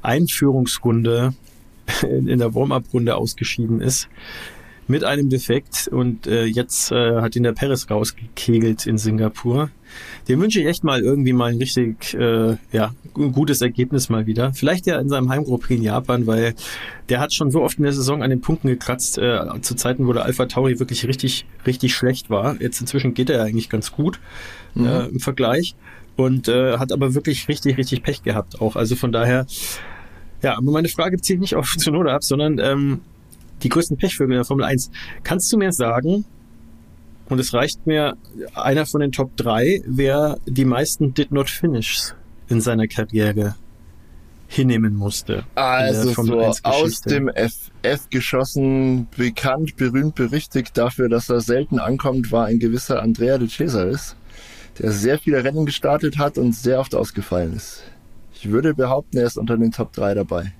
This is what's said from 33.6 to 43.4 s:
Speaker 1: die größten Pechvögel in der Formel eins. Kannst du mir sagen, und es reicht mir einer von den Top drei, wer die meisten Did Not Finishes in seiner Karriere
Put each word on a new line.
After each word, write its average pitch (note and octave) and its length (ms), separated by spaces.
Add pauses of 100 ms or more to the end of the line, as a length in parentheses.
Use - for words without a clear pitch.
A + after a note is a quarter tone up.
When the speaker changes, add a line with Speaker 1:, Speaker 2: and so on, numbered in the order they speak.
Speaker 1:
die C3 60
größten D#3+ 280
Pechvögel C#3+ 360
in B2 60
der A#2+ 60
Formel C3+ 200
eins. C3 240 (340)
Kannst - 300
du A3+ 40
mir F#3+ 140
sagen, C3 540 (1040)
und C3 100
es B2+ 140
reicht C3+ 340
mir D3+ 300 (360)
einer C#3+ 320
von D3 160
den C#3+ 100
Top C3 260
drei, A#2+ 480
wer C#3 600
die C3 200
meisten C3 480
Did C#3+ 180
Not C#3 180
Finishes - 640 (340)
in A#2 100
seiner A2 280
Karriere G#2+ 680 (920)